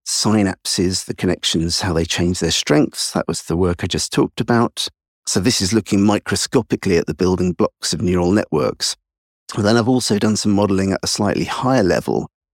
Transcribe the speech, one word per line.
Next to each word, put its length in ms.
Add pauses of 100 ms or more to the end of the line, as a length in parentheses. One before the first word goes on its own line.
synapses, 1000
the 100
connections, 680
how 100
they 120
change 360
their 100
strengths. 600
That 160
was 140
the 140
work 280
I 20
just 260
talked 280
about. 480 (380)
So 120
this 220
is 120
looking 280
microscopically 960
at 80
the 80
building 380
blocks 400
of 100
neural 300
networks. 640 (580)
And 100
then 120
I've 120
also 300
done 180
some 160
modeling 400
at 120
a 20
slightly 380
higher 400
level, 460 (240)